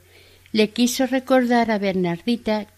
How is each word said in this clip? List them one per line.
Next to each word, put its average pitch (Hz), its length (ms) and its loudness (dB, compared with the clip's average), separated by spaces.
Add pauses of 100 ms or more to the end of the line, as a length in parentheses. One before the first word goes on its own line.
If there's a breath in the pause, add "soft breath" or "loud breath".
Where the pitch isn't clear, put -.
(520 soft breath)
le 214 180 2
quiso 247 380 0
recordar 247 640 2
a 208 60 0
Bernardita 202 1000 -4